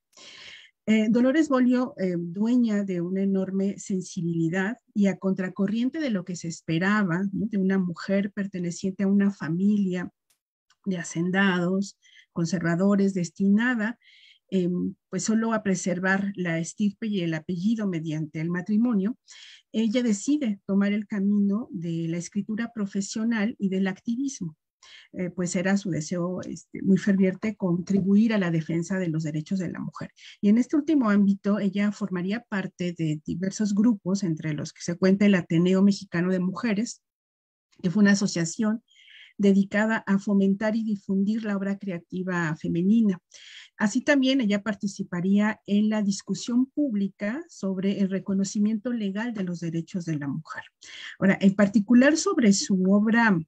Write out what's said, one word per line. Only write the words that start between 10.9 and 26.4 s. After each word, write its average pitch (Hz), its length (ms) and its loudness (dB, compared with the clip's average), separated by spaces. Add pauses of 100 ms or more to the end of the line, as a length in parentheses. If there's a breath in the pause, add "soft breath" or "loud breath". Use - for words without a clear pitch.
hacendados, 185 1000 0 (320 soft breath)
conservadores, 185 800 2
destinada, 208 840 0 (500 soft breath)
em, 180 460 -2 (140)
pues 180 140 -6
solo 226 300 0
a 214 80 -2
preservar 190 760 -2
la 170 220 -2
estirpe 202 480 -4
y 208 160 -2
el 165 140 -2
apellido 196 520 -2
mediante 160 520 -6
el 165 100 -4
matrimonio, 208 680 0 (540 loud breath)
ella 226 300 0
decide 240 640 -2
tomar 202 280 0
el 214 120 -4
camino 202 680 0
de 165 360 -6
la 165 100 -4
escritura 208 560 -6
profesional 214 840 -2
y 196 100 0
del 190 180 0
activismo. 233 680 -6 (560 loud breath)
Eh, 180 200 -6
pues 175 240 -4
era 190 200 2
su 196 140 -4
deseo, 175 520 -4